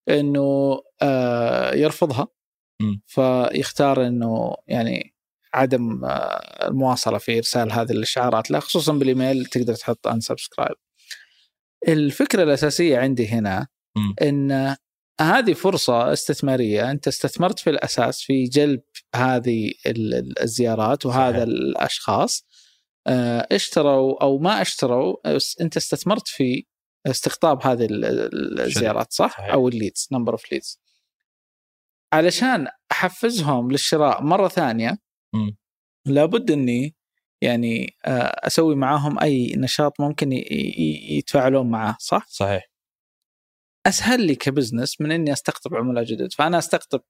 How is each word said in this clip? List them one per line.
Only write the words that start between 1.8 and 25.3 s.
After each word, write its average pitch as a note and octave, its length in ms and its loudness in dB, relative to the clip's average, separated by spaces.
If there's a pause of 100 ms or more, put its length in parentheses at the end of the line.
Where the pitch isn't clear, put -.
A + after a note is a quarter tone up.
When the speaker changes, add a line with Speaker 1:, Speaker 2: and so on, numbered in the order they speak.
Speaker 2:
مم. G#2 260 -2
Speaker 1:
فيختار C3 1000 2
إنه A#2 480 -2 (120)
يعني A#2+ 480 -4 (380)
عدم، B2 520 0
آه، G1+ 600 -4
المواصلة B2 500 0
في A#2 200 -2
إرسال A#2 340 0
هذه A#2 200 0
الإشعارات A2+ 600 0
له، D3+ 80 2
خصوصًا D#3 340 0
بالإيميل C3 520 2
تقدر A#2+ 300 -2
تحط - 320 -4
unsubscribe. - 680 -4 (1120)
الفكرة D#3+ 560 2
الأساسية D3 540 2
عندي B2 300 0
هنا G#2+ 400 -2 (280)
Speaker 2:
مم. G#2 260 0
Speaker 1:
إن C#3 540 0 (460)
هذه F#3+ 320 4
فرصة D3 600 2
استثمارية، B2+ 800 0
أنت C#3+ 160 -4
استثمرت E3+ 520 -2
في - 100 0
الأساس - 520 -2
في C3+ 220 0
جلب C3+ 380 2 (340)
هذه B2 580 0 (120)
ال-، A2+ 280 -2
ال-، B2 280 -4
الزيارات A2+ 640 0
وهذا B2+ 260 2
Speaker 2:
صحيح. A#2 120 0
Speaker 1:
الأشخاص، - 1000 -2 (600)
آه، A#2+ 440 0
اشتروا C#3 720 2
أو C#3 140 2
ما F#3+ 240 2
اشتروا، D3 720 0